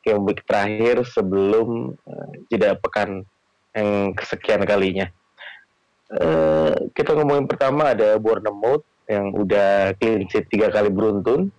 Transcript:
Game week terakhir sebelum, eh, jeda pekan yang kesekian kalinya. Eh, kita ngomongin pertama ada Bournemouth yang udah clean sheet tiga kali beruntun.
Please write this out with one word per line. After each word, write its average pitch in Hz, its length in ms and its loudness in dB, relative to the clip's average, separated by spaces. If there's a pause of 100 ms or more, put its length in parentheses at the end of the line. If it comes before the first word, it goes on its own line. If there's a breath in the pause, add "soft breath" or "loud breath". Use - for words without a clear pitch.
Game 104 160 2
week 98 240 -4
terakhir 107 560 0
sebelum, 110 1040 -2
eh, - 480 -16
jeda 98 240 0
pekan 98 480 -6 (480)
yang 101 400 -2
kesekian - 480 -2
kalinya. 95 480 0 (1000 loud breath)
Eh, - 840 0
kita 151 240 0
ngomongin 143 320 0
pertama 139 480 0
ada 107 160 4
Bournemouth 110 720 0 (240)
yang 101 240 -2
udah 98 640 2
clean 110 320 0
sheet 107 220 -2
tiga 104 180 2
kali 104 160 2
beruntun. 107 720 0